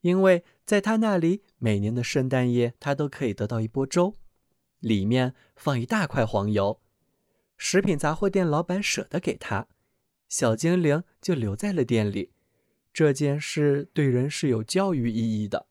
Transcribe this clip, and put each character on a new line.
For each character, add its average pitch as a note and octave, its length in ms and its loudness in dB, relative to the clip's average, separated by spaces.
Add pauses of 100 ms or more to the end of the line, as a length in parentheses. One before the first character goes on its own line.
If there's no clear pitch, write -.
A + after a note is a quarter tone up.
因 F3+ 220 2
为 F#3 220 6 (200)
在 G#3 160 2
他 G#3+ 160 0
那 A3 220 2
里， E3+ 240 0 (160)
每 G#2+ 220 0
年 G#2 120 0
的 A#2+ 120 -2
圣 C3 240 -2
诞 B2+ 220 0
夜 A#2+ 280 0
他 C#3+ 160 -2
都 C#3+ 140 -4
可 C3+ 180 -6
以 G#2 80 -2
得 G#2+ 100 -6
到 A2+ 160 -4
一 A2 60 -2
钵 C3+ 180 -2
粥， F3+ 320 0 (640)
里 G#2 260 0
面 B2+ 300 0 (220)
放 C#3 220 -2
一 A#2 60 -4
大 G#3 220 -2
块 C3+ 180 0
黄 G2+ 240 -2
油。 G#2 320 0 (760)
食 - 260 0
品 F#3+ 160 0
杂 D#3 160 0
货 G3 160 -2
店 F#3 160 2
老 D#3 160 2
板 F3+ 180 -4
舍 - 300 -4
得 - 80 -2
给 - 180 -4
他， - 300 -6 (600)
小 A2+ 260 0
精 E3+ 260 0
灵 D#3 220 2 (180)
就 F#3 140 -2
留 A2 220 -2
在 G3+ 160 -4
了 D#3+ 120 2
店 A2 240 2
里。 G2 240 -6 (600)
这 D3+ 200 2
件 C#3+ 280 -2
事 C#3+ 520 0
对 D3 160 2
人 B2+ 220 2
是 - 160 -4
有 A2+ 160 2
教 F#3 320 -2
育 A#2+ 160 -2
意 A2 320 -2
义 G#2 60 -4
的。 - 220 -6